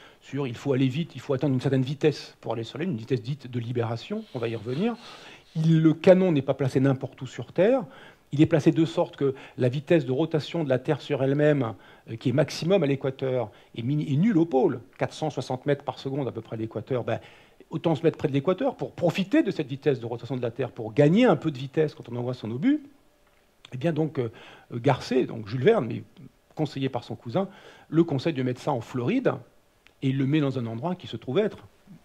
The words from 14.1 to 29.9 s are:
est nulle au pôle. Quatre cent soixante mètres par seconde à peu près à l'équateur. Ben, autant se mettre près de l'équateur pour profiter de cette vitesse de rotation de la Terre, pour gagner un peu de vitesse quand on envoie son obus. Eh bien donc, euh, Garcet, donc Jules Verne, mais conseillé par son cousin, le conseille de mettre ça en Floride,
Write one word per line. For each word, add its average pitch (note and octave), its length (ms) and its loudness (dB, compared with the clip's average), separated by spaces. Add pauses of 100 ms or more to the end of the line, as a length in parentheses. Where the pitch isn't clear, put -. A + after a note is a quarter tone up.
est C3+ 60 2
nulle F#3 200 4
au E4+ 80 4
pôle. A#3+ 360 2 (160)
Quatre - 160 -4
cent D#3 160 -4
soixante - 360 -6
mètres C#3+ 200 0
par - 140 -6
seconde C3+ 280 -6
à G#2+ 40 -6
peu A2 100 -8
près - 140 -12
à A2 40 -6
l'équateur. A2 440 -4
Ben, A2+ 160 -4 (500)
autant E3 260 -2
se - 80 -6
mettre D#3+ 140 2
près D#3 100 -2
de C3+ 60 -4
l'équateur F#3 420 0
pour C3 160 -8
profiter G3 520 0
de G3+ 80 -4
cette D3 160 -4
vitesse C3+ 320 -2
de A#2 60 -10
rotation A#2+ 300 -6
de B2 60 -6
la A#2 100 -2
Terre, B2 200 -6
pour A2 220 -10
gagner D#3+ 320 6
un F#3+ 100 6
peu D#3 160 -2
de C3 60 -6
vitesse C#3+ 360 -2
quand - 160 -18
on A#2+ 60 -8
envoie A#2+ 180 -4
son A2+ 180 -8
obus. B3+ 300 0 (920)
Eh C3 40 -8
bien D#3 160 0
donc, D3 260 -2
euh, A#2 100 -2 (440)
Garcet, C3 520 0
donc G#2+ 220 -10
Jules B2 160 -6
Verne, F#3 240 4
mais A#2 160 -8 (520)
conseillé C3+ 340 -4
par A#2+ 140 -8
son A#2 120 -12
cousin, E3+ 320 -4 (420)
le D#3+ 140 4
conseille E3 300 -2
de C3 100 -4
mettre B2+ 160 -4
ça D3+ 120 -4
en A#2+ 100 -2
Floride, C3+ 520 -2 (680)